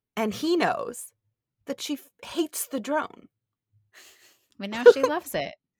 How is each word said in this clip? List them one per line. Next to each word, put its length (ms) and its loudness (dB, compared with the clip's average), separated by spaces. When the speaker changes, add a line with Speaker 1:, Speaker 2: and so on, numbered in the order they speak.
Speaker 1:
and 180 -2
he 220 0
knows, 560 -2
that 140 -8
she 140 -8
f-, 140 -12
hates 420 -6
the 140 -6
drone. 480 -6
Speaker 2:
But 120 -10
now 140 0
she 180 10
Speaker 1:
<laughs> 20 2
Speaker 2:
loves 300 -4
it 200 -6